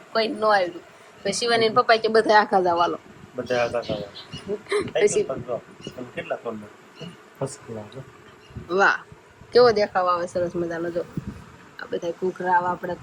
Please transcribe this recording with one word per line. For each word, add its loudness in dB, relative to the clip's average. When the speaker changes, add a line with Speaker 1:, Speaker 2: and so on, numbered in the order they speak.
Speaker 1:
કોઈ 2
ન -6
આવડ્યું. 2
પછી -2
શિવાની 2
ને -2
પપ્પા 6
કે 0
બધા 6
આખા 2
જાવ 2
હાલો. 0
Speaker 2:
બધા 0
આખા -2
જાવ. -8
Speaker 1:
પછી 2
Speaker 2:
પણ -8
જો, -4
તમે -12
કેટલા -6
તોડ -8
નાખો? -20
ફર્સ્ટ -10
ક્લાસ, -14
હો. -14
Speaker 1:
વાહ, 4
કેવો 8
દેખાવ 0
આવે 0
સરસ -4
મજાનો. -6
જો -4
આ -12
બધા -6
ઘૂઘરા 0
આવા 0
આપણા -8